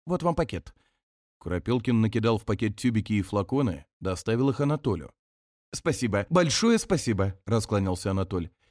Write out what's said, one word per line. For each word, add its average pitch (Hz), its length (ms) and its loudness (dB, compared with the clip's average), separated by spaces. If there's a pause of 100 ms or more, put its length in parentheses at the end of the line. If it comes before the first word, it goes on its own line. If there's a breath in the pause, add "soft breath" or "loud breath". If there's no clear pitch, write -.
Вот 165 180 -2
вам 170 100 2
пакет». 117 400 -4 (640)
Куропелкин 113 600 0
накидал 110 380 2
в - 60 -14
пакет 104 320 -2
тюбики 110 360 0
и 101 80 2
флаконы, 101 640 -2 (140)
доставил 113 500 -2
их 123 100 -2
Анатолию. 143 520 -2 (600)
«Спасибо, 107 580 0
большое 180 500 4
спасибо», 98 680 0
раскланялся 101 640 0
Анатоль. 92 380 -2 (220)